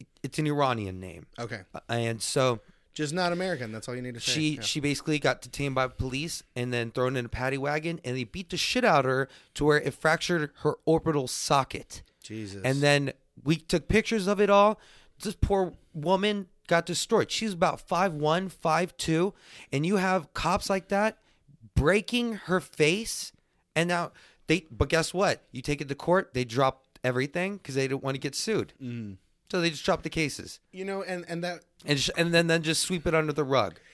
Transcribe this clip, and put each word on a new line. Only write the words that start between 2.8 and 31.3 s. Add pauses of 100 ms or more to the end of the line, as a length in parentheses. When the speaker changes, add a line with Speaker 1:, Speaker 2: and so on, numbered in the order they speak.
Speaker 2:
Just
not
American.
That's
all
you
need
to
say.
Speaker 1:
she,
Speaker 2:
Yeah.
Speaker 1:
she
basically
got
detained
by
police (120)
and
then
thrown
in
a
paddy
wagon,
and
they
beat
the
shit
out
of
her (260)
to
where
it
fractured
her (100)
orbital
socket. (220)
Speaker 2:
Jesus.
Speaker 1:
And
then (300)
we
took
pictures
of
it
all. (420)
This
poor (200)
woman (200)
got
destroyed.
She's
about
five
one,
five
two, (380)
and
you
have
cops
like
that (560)
breaking
her
face. (440)
And
now (360)
they,
but
guess
what?
You
take
it
to
court,
they
drop (180)
everything
'cause
they
don't
wanna
get
sued.
Speaker 2:
Mm. (340)
Speaker 1:
So
they
just
drop
the
cases. (120)
Speaker 2:
You
know,
and,
and